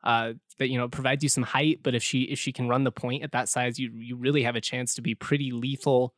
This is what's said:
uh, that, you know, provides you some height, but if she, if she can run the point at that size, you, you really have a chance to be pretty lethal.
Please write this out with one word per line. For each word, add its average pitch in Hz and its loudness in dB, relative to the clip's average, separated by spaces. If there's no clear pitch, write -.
uh, 117 2
that, 135 0
you 127 0
know, 123 0
provides 135 0
you 143 2
some 131 2
height, 147 2
but 127 0
if 113 0
she, 131 2
if 135 -4
she - -4
can 127 -4
run 127 2
the 127 2
point 127 -6
at 151 -8
that 123 -2
size, 123 -2
you, 131 -4
you 117 -10
really 131 2
have 120 0
a 110 -2
chance 127 -4
to - -6
be 117 -2
pretty 143 0
lethal. 127 2